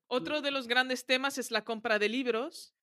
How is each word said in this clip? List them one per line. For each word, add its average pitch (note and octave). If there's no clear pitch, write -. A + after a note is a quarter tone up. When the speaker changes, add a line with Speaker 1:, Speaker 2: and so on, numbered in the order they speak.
Speaker 1:
Otro D4+
Speaker 2:
Mm. C#4+
Speaker 1:
de C#4+
los C4+
grandes B3+
temas C4+
es A#3+
la G#3+
compra A3
de G#3
libros, B3